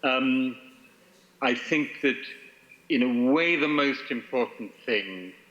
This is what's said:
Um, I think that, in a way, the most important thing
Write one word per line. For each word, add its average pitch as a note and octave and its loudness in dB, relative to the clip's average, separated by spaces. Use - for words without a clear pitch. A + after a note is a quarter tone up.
Um, C3 0
I C3+ 2
think D3+ -2
that, C3 0
in C3 2
a B2 2
way, E3+ 4
the D3 2
most C#3+ 0
important A#2 -4
thing F#2+ -4